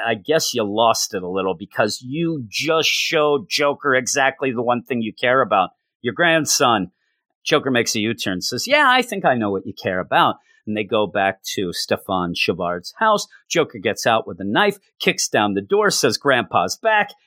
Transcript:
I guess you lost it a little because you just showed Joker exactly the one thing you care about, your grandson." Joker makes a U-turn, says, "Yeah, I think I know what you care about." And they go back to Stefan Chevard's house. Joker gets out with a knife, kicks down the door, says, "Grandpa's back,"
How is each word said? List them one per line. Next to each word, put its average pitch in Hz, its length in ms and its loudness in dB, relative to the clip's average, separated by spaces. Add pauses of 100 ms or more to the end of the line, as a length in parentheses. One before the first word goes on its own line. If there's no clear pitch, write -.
I 117 80 0
guess 147 380 -2
you 117 100 0
lost 110 500 2
it 95 80 -4
a 90 80 -6
little 92 240 -2
because 101 480 -4
you 151 460 -4
just 151 420 0
showed 147 600 0
Joker 143 440 0
exactly 131 600 0
the 120 100 -2
one 120 200 0
thing 120 180 -2
you 107 120 -4
care 127 280 2
about, 98 300 2 (300)
your 117 120 -4
grandson." 139 800 2 (540)
Joker 135 260 2
makes 120 240 0
a 113 40 -2
U-turn, 104 420 -2
says, - 260 -6
"Yeah, 285 220 4
I 254 120 4
think 196 240 -4
I 139 100 4
know 107 160 -2
what 95 140 -4
you 104 80 -10
care 92 260 -4
about." 135 380 0 (300)
And 107 100 -4
they 107 60 -2
go 107 240 0
back 98 340 -2 (140)
to 90 180 -4
Stefan 90 600 -4
Chevard's 87 640 -4
house. 220 260 2 (240)
Joker 147 300 -2
gets 101 260 -2
out 113 220 2
with 92 120 -12
a 95 40 -8
knife, 190 340 0 (220)
kicks - 280 -2
down 104 280 2
the 98 60 -2
door, 196 280 2
says, 123 280 2
"Grandpa's 117 600 0
back," 214 320 0 (180)